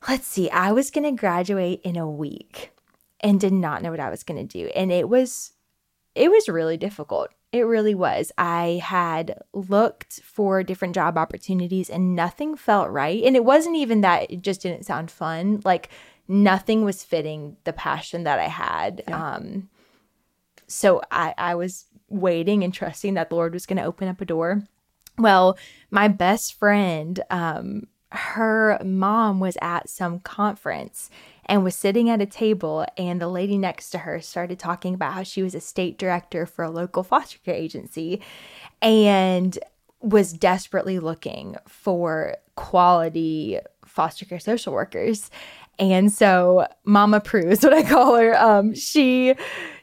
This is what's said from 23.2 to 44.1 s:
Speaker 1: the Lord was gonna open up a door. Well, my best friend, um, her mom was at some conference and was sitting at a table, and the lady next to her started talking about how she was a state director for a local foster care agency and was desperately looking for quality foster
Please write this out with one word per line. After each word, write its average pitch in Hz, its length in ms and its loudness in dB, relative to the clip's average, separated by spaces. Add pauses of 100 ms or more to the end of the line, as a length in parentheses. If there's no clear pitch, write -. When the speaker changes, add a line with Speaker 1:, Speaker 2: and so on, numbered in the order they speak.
Speaker 1:
the 165 60 -4
Lord 170 180 -2
was 180 120 -10
gonna 190 180 -4
open 180 240 -6
up 185 120 -8
a 196 60 -10
door. 170 360 -2 (560)
Well, 190 380 6 (340)
my 202 180 4
best 196 500 0
friend, 180 600 0 (120)
um, 180 560 -6 (240)
her 220 760 0
mom 190 560 0
was 185 220 -2
at 170 260 -6
some 175 320 -6
conference - 880 -6 (380)
and 196 140 2
was 185 140 -2
sitting 233 340 2
at 220 100 0
a 202 60 -2
table, 180 580 -2 (120)
and 175 240 -4
the 170 80 -4
lady 190 300 -2
next - 320 -6
to 180 80 -8
her 165 220 -10
started 180 380 -10
talking 180 360 -6
about 160 180 -4
how 190 100 -8
she 190 220 -6
was 180 100 -6
a 135 60 -10
state - 380 -6
director 175 480 -4
for - 180 -10
a 160 60 -6
local 180 340 -4
foster - 400 -2
care 180 100 -4
agency 165 640 -8 (600)
and 190 760 4 (420)
was 202 320 2
desperately 185 680 -2
looking - 580 -8 (120)
for 165 680 -2 (200)
quality 165 1000 2 (260)
foster - 400 -4